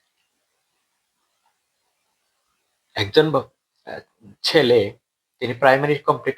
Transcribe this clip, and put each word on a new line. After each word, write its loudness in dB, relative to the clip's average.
একজন 0
ব-, -4
আহ, -14
ছেলে 2
তিনি -8
প্রাইমারি 2
কমপ্লিট -4